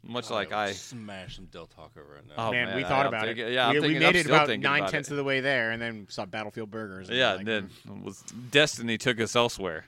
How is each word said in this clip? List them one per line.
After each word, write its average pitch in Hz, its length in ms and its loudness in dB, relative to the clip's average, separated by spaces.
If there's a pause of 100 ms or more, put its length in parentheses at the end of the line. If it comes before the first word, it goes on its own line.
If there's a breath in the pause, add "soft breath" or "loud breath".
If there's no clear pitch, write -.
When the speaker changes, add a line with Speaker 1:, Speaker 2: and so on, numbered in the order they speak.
Speaker 1:
Much 120 300 -8
Speaker 2:
I - 20 -4
Speaker 1:
like 101 180 0
Speaker 2:
will 101 60 -4
Speaker 1:
I 104 140 0
Speaker 2:
smash 101 640 -12
some 90 120 -16
Del 82 200 -16
Taco 80 320 -20
right 73 260 -20
now. 143 120 -20
Speaker 1:
Oh, 113 160 0
Speaker 3:
Man, 123 140 2
Speaker 1:
man, 98 100 -2
Speaker 3:
we - 80 -2
Speaker 1:
I, - 20 -6
Speaker 3:
thought 135 140 2
Speaker 1:
I'll 139 80 4
Speaker 3:
about 110 160 -2
Speaker 1:
take 113 120 -4
Speaker 3:
it. 117 120 -4
Speaker 1:
it. 123 40 -2
Yeah, 127 140 4
I'm 120 60 4
Speaker 3:
We, 147 80 6
we 147 60 2
Speaker 1:
thinking, 151 120 2
Speaker 3:
made 160 80 6
Speaker 1:
I'm 180 80 6
Speaker 3:
it 180 80 6
Speaker 1:
still 139 120 4
Speaker 3:
about 151 120 8
Speaker 1:
thinking 127 180 0
about 143 120 4
it. 151 60 4
Speaker 3:
nine-tenths 143 280 -2
of 143 60 -4
the 143 80 -2
way 135 160 0
there, 127 300 2
and 117 100 -4
then 110 280 -8
saw 110 160 -6
Battlefield 104 460 -8
Burgers. 98 380 -10
And 117 80 0
Speaker 1:
Yeah, 123 140 4
Speaker 3:
like, 92 80 -2
Speaker 1:
and 101 100 -6
then 107 200 -2 (160)
Speaker 3:
mm. 101 140 -16
Speaker 1:
it 95 60 -12
was, 98 160 -12 (280)
destiny 117 480 4
took 120 220 0
us 107 160 0
elsewhere. 95 520 0